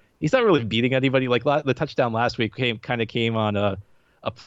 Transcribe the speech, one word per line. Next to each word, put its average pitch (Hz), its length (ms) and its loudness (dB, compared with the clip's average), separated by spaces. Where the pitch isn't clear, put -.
he's 156 140 0
not 247 120 4
really 156 180 4
beating 117 320 0
anybody. 131 320 2
Like, 123 180 0
la-, 147 160 2
the 135 140 0
touchdown 135 360 -2
last 113 280 -2
week 110 160 -2
came, 123 240 -2
kinda 117 260 -2
came 113 300 -2
on 107 200 0
a, 101 220 0
a - 80 -4